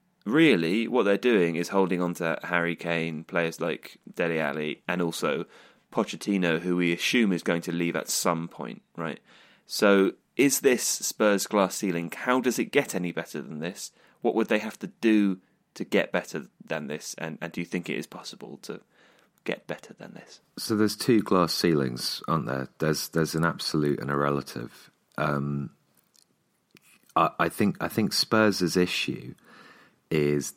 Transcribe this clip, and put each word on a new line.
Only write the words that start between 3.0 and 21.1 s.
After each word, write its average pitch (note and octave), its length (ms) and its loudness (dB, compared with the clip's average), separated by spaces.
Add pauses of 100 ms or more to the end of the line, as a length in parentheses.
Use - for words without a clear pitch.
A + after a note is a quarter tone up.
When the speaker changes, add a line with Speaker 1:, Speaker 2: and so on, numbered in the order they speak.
Speaker 1:
players E2 360 -2
like - 380 -6 (160)
Dele E2+ 260 -2
Alli, D2+ 480 -4
and F2+ 140 -2
also E2 420 -2 (480)
Pochettino, F#2 680 0
who F2+ 160 -2
we F2 180 2
assume G#2+ 400 2
is E2 80 -4
going F2 180 0
to E2+ 120 -6
leave E2+ 240 -2
at - 120 -6
some E2+ 400 -2
point, A#1 320 -12 (160)
right? E2 240 -8 (460)
So G2 460 4 (240)
is C3+ 240 4
this B2+ 220 4
Spurs - 640 0
glass G2 280 2
ceiling? E2+ 420 -2
How B2+ 240 0
does A#2+ 180 0
it - 140 -4
get C#3 220 0
any F2 180 -4
better D#2 300 -8
than D2+ 180 -12
this? F2 320 -10 (300)
What A#2 120 2
would A2 140 2
they G#2+ 120 2
have G#2+ 180 -10
to G2+ 80 -8
do G#2 520 4 (340)
to - 120 -8
get - 260 0
better D#2+ 360 -4 (180)
than D2+ 240 -6
this? - 280 -10
And, D#2+ 240 -10
and E2 120 -10
do F2 80 -6
you F2 40 -6
think F2 240 -6
it C#2 80 -6
is - 100 -6
possible - 560 -16
to - 180 -12 (640)
get - 240 -8
better - 260 -12
than - 200 -18
this? - 260 -20 (180)
Speaker 2:
So - 180 -2
there's G#2 200 2
two A2+ 260 4